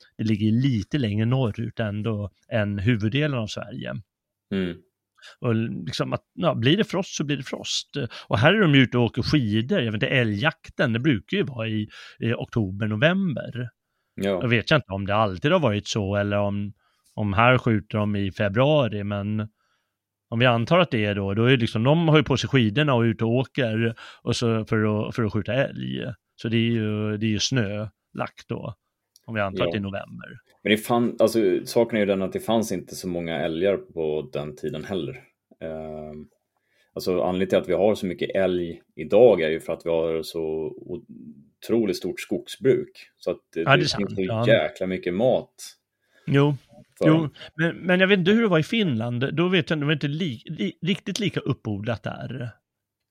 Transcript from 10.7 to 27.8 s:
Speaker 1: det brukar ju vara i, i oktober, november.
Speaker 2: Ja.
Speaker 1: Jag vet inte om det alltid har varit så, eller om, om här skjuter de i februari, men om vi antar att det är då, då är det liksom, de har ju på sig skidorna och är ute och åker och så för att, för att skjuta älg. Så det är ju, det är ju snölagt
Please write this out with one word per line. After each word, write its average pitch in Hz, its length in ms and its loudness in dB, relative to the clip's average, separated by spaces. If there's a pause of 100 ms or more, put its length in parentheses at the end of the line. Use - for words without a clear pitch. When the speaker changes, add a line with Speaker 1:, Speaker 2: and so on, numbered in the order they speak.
Speaker 1:
det 113 60 0
brukar 139 380 0
ju 202 60 2
vara 120 240 -6
i, 110 200 -2 (320)
i 117 140 0
oktober, 101 540 -2
november. 127 840 -2 (460)
Speaker 2:
Ja. 98 140 -2 (120)
Speaker 1:
Jag 127 60 -2
vet 113 240 0
inte - 220 0
om 98 120 -4
det 101 100 0
alltid 107 360 0
har 185 80 2
varit 107 280 0
så, 101 280 -2
eller 101 220 0
om, 101 360 -4 (400)
om 104 200 -2
här 120 240 6
skjuter 113 400 0
de 104 180 0
i 101 160 -4
februari, 110 720 0
men 104 440 -4 (840)
om 117 100 -2
vi 120 60 4
antar 120 340 4
att 170 120 2
det 107 140 0
är 104 100 0
då, 98 180 -2
då 110 120 2
är 123 60 6
det 139 60 6
liksom, 113 260 -2
de 160 240 4
har 156 100 6
ju 151 60 4
på 135 140 0
sig 110 120 -6
skidorna 135 440 2
och 117 120 4
är - 40 4
ute 113 160 -2
och 113 60 0
åker 117 640 -2 (280)
och 117 120 -2
så 113 300 0
för 107 420 0
att, - 80 -10
för 123 80 0
att 104 100 -2
skjuta 104 200 -2
älg. 65 500 -4 (320)
Så - 140 -6
det 113 80 2
är 117 140 2
ju, 107 460 -2
det 104 80 -2
är 113 40 2
ju 104 100 0
snölagt 107 1080 -6